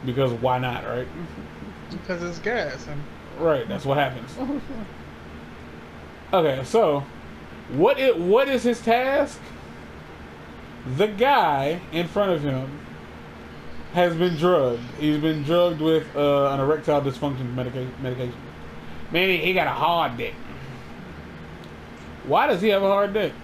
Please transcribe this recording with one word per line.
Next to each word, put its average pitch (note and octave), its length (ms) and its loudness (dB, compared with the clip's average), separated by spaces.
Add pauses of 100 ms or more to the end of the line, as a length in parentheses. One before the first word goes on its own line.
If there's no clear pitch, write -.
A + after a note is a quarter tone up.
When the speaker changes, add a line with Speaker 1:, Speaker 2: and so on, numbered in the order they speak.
Speaker 1:
Because B2+ 260 2
why B2 260 2
not, B2 280 -2
right? A#2+ 220 -4 (840)
Speaker 2:
Because E3+ 320 -6
it's F3 160 -6
gas. E3 480 -4
And D3 140 -6 (380)
Speaker 1:
Right, D3+ 280 2
that's G2+ 180 -4
what C#3 120 4
happens. C3+ 400 -2
<laughs> C4+ 240 -4 (1700)
Okay, C#3+ 300 4
so D3+ 400 4 (720)
what G#3 260 6
it, C4 180 6
what G3+ 300 6
is C4 160 2
his A#3 160 4
task? C4 580 2 (1600)
The F#3+ 120 4
guy F3+ 760 4 (100)
in E3+ 160 0
front G3 240 2
of D#3+ 100 2
him C3+ 380 -2 (1120)
has F3 240 4
been E3+ 220 2
drugged. C#3+ 440 4 (160)
He's D3+ 200 2
been D#3 260 0
drugged E3+ 380 4
with, D#3 340 4
uh, C#3+ 380 4
an C#3 80 0
erectile D3 400 2
dysfunction C3 520 -2
medica-, B2+ 380 -4 (100)
medication. B2+ 380 -4 (720)
Man, F3+ 160 4
he, F#3 120 4
he E3+ 140 2
got E3+ 140 4
a C3+ 40 0
hard D3 440 2
dick. A#2 180 -6 (1900)
Why E3+ 240 4
does F#3+ 140 2
he A3 80 4
have G3 120 6
a G3 60 4
hard G3 240 4
dick? G3+ 220 0 (100)